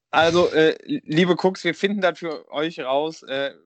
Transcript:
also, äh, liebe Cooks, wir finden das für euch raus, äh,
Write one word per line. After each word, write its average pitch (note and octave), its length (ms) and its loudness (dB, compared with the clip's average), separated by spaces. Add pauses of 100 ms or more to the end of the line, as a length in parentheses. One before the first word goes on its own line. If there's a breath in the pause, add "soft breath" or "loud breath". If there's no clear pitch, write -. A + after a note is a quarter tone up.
(120)
also, E3+ 400 4
äh, D#3 320 4
liebe D#3+ 580 0
Cooks, F#3+ 220 0
wir E3 120 -2
finden G3+ 260 -2
das F3 180 0
für D#3+ 320 -12
euch D#3+ 300 -6
raus, C#3+ 420 -4
äh, C3+ 300 -6 (120)